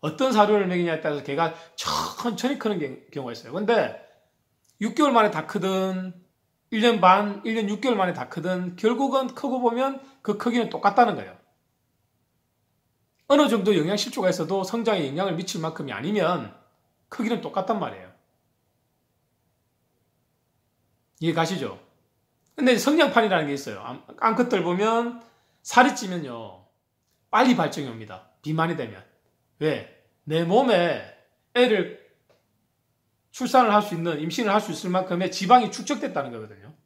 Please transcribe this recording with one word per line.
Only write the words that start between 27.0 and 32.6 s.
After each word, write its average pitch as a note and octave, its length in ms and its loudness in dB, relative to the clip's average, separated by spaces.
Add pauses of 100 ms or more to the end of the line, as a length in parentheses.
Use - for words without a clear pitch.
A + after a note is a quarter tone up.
빨리 B3+ 240 6
발정이 D3 320 -2
옵니다. A2 440 -14 (100)
비만이 D#3+ 360 -2
되면. G#2 280 -10 (540)
왜? C#3 500 -4 (160)
내 D#3+ 200 -2
몸에 F3 600 2 (500)
애를 A3 480 2 (1300)